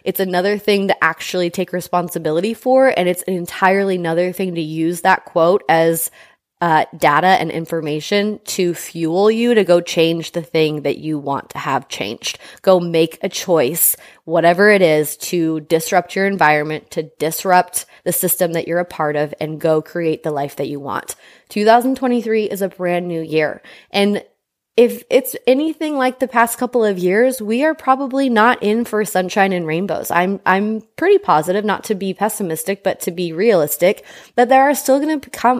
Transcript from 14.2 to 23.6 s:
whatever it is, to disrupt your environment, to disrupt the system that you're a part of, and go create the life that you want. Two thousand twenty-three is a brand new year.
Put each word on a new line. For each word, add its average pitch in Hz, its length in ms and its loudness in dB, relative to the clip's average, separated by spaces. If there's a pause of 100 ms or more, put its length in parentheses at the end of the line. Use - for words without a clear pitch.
whatever 170 440 4
it 202 140 6
is, 151 340 2
to 160 440 -2
disrupt 165 540 0
your 196 120 0
environment, 156 640 0
to 156 260 -6
disrupt 180 720 0 (160)
the 180 80 -2
system 175 420 -2
that 165 140 -4
you're 170 100 -2
a 175 80 -2
part 151 300 -4
of, 147 240 -2
and 156 200 -6
go 156 220 2
create 160 400 -4
the 165 80 -4
life 143 280 -6
that 147 100 -4
you 143 120 -8
want. 135 360 -8 (340)
Two 208 160 -2
thousand 240 320 4
twenty-three 226 460 -2
is 196 180 -6
a 190 80 -2
brand 175 380 -4
new 165 140 -4
year. 156 420 -2 (260)